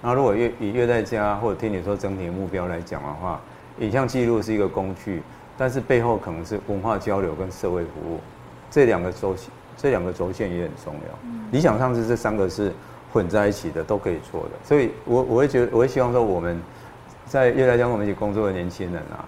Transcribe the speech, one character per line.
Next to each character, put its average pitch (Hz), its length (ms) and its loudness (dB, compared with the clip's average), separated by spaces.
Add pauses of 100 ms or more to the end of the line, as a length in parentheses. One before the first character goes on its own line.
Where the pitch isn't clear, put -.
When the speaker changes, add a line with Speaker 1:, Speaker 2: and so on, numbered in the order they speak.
Speaker 1:
然 120 80 0
后 123 40 4
如 135 60 4
果 110 140 6
越-， 117 240 2
以 104 120 -2
越 120 140 2
在 117 160 4
家 104 360 0
或 110 120 0
者 90 100 -2
听 110 140 -2
你 92 80 -2
说 98 160 -2
整 98 180 -4
体 92 120 -6
的 85 40 -4
目 92 140 -4
标 90 220 -4
来 85 120 -4
讲 80 220 -8
的 71 80 -8
话， 80 320 -6 (380)
影 110 120 0
像 131 160 2
记 127 160 0
录 117 160 4
是 107 140 -2
一 107 40 0
个 101 100 2
工 95 260 -2 (100)
具， 87 200 -6 (340)
但 131 100 0
是 127 140 -2
背 123 180 4
后 117 160 2
可 92 140 -6
能 82 160 -6
是 101 220 -4
文 101 120 -2
化 107 160 0
交 98 260 -2
流 85 120 -2
跟 92 180 -6
社 90 200 -4
会 90 140 0
服 82 40 -10 (180)
务， 82 120 -6 (500)
这 143 160 6
两 101 160 4
个 90 100 -2
轴-， 95 240 -2 (400)
这 143 140 0
两 98 140 2
个 90 100 -2
轴 92 180 -4
线 92 240 -4
也 87 60 -4
很 78 100 -4 (120)
重 78 100 -10
要。 78 300 -12
Speaker 2:
嗯。 117 180 -10 (100)
Speaker 1:
理 127 80 2
想 160 200 4
上 127 160 2
是 117 100 0
这 120 100 2
三 110 220 0
个 95 100 2
是 95 240 0 (400)
混 101 160 2
在 104 200 4
一 104 40 4
起 87 200 -6
的， 80 120 -4
都 104 140 0
可 95 140 -2
以 80 80 -2 (120)
做 80 120 -4
的。 - 80 -8 (120)
所 147 160 4
以 131 120 2 (140)
我， 127 180 4
我 123 140 2
会 143 100 6
觉 127 180 4
得， 104 60 -2
我 117 80 4
会 127 80 6
希 131 140 0
望 120 100 2
说 120 120 4
我 95 160 2
们 85 220 -4 (640)
在 131 240 4
越 131 160 4
来 123 120 6
越 123 40 4
跟 120 80 2
我 117 80 0
们 104 80 -2
一 101 60 0
起 - 20 -2
工 104 180 -2
作 107 140 0
的 98 80 0
年 90 160 -4
轻 90 240 -6
人 80 80 -6 (100)
啊 - 160 -12